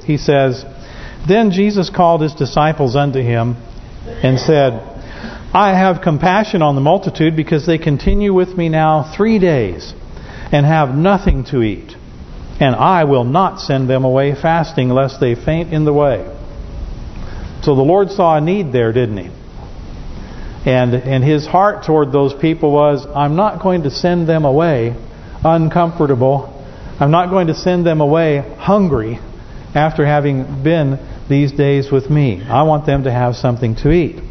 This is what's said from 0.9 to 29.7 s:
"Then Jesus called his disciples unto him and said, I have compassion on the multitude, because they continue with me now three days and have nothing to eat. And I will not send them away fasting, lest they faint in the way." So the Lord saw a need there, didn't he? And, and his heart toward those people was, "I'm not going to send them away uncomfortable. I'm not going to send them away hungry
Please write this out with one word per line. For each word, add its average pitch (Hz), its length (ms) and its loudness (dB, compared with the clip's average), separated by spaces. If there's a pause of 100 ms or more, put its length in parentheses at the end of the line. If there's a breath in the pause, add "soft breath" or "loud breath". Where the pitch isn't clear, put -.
"Then 208 240 4
Jesus 196 380 0
called 170 320 2
his 151 120 -2
disciples 147 640 0
unto 139 240 0
him 117 380 0 (480)
and 131 340 0
said, 139 340 4 (800 loud breath)
I 190 240 4
have 185 240 2
compassion 185 600 0
on 147 140 4
the 135 60 0
multitude, 160 540 2
because 156 300 0
they 165 120 2
continue 190 560 2
with 185 220 2
me 170 140 0
now 156 480 2
three 220 220 4
days 131 540 0 (580 loud breath)
and 143 140 4
have 151 300 2
nothing 180 500 2
to 131 180 0
eat. 104 320 -6 (640)
And 127 160 4
I 165 280 4
will 139 220 2
not 165 340 0
send 131 300 -2
them 131 160 2
away 135 360 2
fasting, 160 480 0
lest 131 300 0
they 123 160 2
faint 165 380 -2
in 151 100 2
the 151 100 2
way." 143 380 0 (1300 loud breath)
So 147 120 2
the 135 60 4
Lord 185 300 4
saw 165 260 2
a 151 40 2
need 175 300 0
there, 113 220 2
didn't 113 240 0
he? 90 120 -10 (1400 loud breath)
And, 127 240 2
and 131 300 0
his 151 220 2
heart 202 380 0
toward 151 300 2
those 139 200 2
people 160 380 0
was, 147 420 2
"I'm 143 220 0
not 196 260 0
going 185 220 0
to 139 80 -2
send 175 380 0
them 160 160 2
away 131 500 2 (480 loud breath)
uncomfortable. 156 1120 2 (440 loud breath)
I'm 143 140 2
not 180 180 2
going 175 180 2
to 156 60 0
send 180 320 0
them 160 140 2
away 151 580 2
hungry 147 640 0 (540 loud breath)